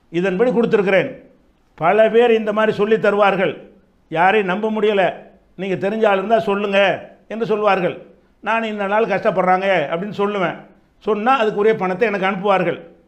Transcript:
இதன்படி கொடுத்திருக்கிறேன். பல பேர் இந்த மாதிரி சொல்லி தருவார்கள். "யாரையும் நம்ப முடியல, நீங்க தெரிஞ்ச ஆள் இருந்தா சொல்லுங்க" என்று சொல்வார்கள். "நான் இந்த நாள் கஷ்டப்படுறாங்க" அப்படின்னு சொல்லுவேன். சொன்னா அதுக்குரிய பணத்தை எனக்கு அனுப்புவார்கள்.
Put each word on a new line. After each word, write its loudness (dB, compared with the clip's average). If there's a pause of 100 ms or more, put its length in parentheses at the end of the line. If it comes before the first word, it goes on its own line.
இதன்படி 0
கொடுத்திருக்கிறேன். 0 (520)
பல 4
பேர் 4
இந்த 0
மாதிரி 0
சொல்லி 2
தருவார்கள். 0 (360)
"யாரையும் 0
நம்ப -2
முடியல, 0 (420)
நீங்க -4
தெரிஞ்ச -2
ஆள் 2
இருந்தா 0
சொல்லுங்க" 0 (180)
என்று -6
சொல்வார்கள். 0 (340)
"நான் -4
இந்த -6
நாள் 0
கஷ்டப்படுறாங்க" 0
அப்படின்னு -2
சொல்லுவேன். -2 (440)
சொன்னா 0
அதுக்குரிய 0
பணத்தை -2
எனக்கு -2
அனுப்புவார்கள். 0 (260)